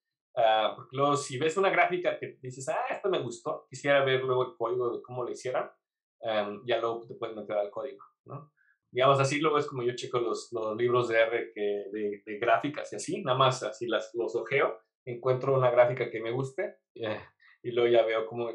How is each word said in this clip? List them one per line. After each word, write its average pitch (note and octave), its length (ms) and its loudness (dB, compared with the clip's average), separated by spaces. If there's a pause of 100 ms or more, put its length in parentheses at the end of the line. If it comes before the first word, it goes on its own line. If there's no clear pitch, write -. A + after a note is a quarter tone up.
(400)
ah, A2 360 4
porque B2+ 200 -16
luego C#3+ 220 4
si C3 220 -6
ves D#3+ 180 0
una F#3+ 140 4
gráfica F3 480 2
que - 200 -10
dices, C3 300 -10
"Ah, G#3+ 220 -2
esta - 180 -4
me E3 100 0
gustó, - 480 -8
quisiera C#3 380 2
ver C3 180 2
luego B2+ 200 2
el - 120 -6
código A#2 400 -2
de G#2 60 -8
cómo B2 220 -8
lo C3+ 80 -6
hicieran", - 360 -4 (540)
em, G#2 420 -2
ya A#2 160 0
luego A#2 280 -4
te A#2 80 -14
puedes A2 200 -8
meter G#2 220 -4
al G#2 140 -2
código, G#2 320 -10 (220)
¿no? C3+ 280 -16 (380)
Digamos, C3+ 280 6
así C#3 200 2
luego D3+ 180 4
es C#3+ 80 2
como C3 160 -8
yo B2 140 -2
checo B2 240 -4
los, G#2+ 320 -4
los A2 260 -4
libros A#2+ 300 2
de A2+ 140 4
R A2+ 340 0
que, G2+ 360 -2
de, G#2 320 -4
de G#2+ 140 -10
gráficas A2+ 560 0
y G#2 40 -8
así, - 260 -6
nada B2+ 120 0
más C3 280 2
así A2+ 240 -6
las, G#2+ 260 -2
los A2+ 220 -4
ojeo, C3+ 440 0 (260)
encuentro B2+ 500 0
una B2+ 160 4
gráfica - 380 4
que - 120 -6
me A2+ 100 -4
guste, C3+ 500 -6 (120)
eh, G#2+ 260 -6 (440)
y B2 80 -6
luego A#2+ 200 4
ya A2+ 140 6
veo A2 220 -2
cómo, A#2 280 -6